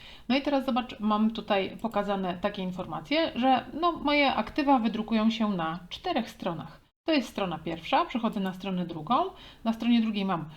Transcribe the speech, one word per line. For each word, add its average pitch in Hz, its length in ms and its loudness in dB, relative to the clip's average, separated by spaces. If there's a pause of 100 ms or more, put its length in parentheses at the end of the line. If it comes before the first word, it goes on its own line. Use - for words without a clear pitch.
(300)
No 254 80 4
i 285 40 2
teraz 277 240 2
zobacz, 233 340 -2
mam 214 320 4
tutaj 202 500 0
pokazane 196 600 0
takie 196 200 -2
informacje, 180 760 -2
że 254 300 4 (160)
no, 349 100 4
moje 294 420 2
aktywa 269 460 2
wydrukują 214 500 2
się 226 200 2
na 170 300 -2 (100)
czterech 311 400 -4
stronach. 170 520 -8 (260)
To 320 60 4
jest 277 160 2
strona 175 300 -4
pierwsza, 170 460 0
przechodzę 214 340 -2
na 185 140 -2
stronę 185 320 -4
drugą. 165 300 -2 (480)
Na 226 100 2
stronie 233 280 4
drugiej 208 240 0
mam 165 320 -2